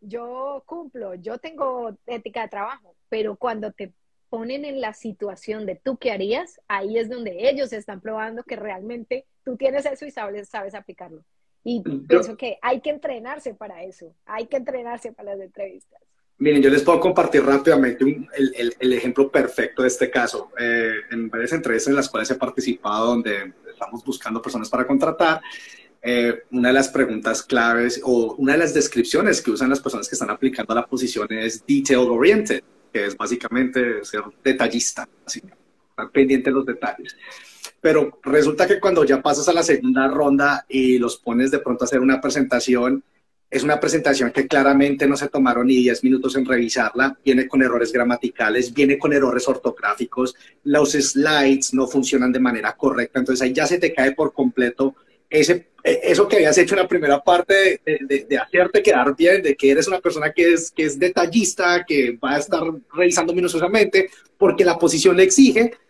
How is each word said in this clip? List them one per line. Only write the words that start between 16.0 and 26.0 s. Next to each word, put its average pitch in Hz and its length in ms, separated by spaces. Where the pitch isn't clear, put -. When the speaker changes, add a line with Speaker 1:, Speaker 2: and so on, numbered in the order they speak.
Speaker 2:
Miren, 143 240
yo 135 80
les 139 140
puedo 170 160
compartir 160 460
rápidamente 139 580
un, 135 240
el, 135 200
el, 117 200
el 127 160
ejemplo 127 380
perfecto 131 520
de 127 40
este 123 240
caso. 117 480
Eh, 117 320
en 117 180
varias 117 240
entrevistas 117 360
en 139 60
las 135 140
cuales 110 200
he 127 60
participado, 113 720
donde 107 460
estamos - 320
buscando 117 380
personas 110 280
para 123 160
contratar, 139 560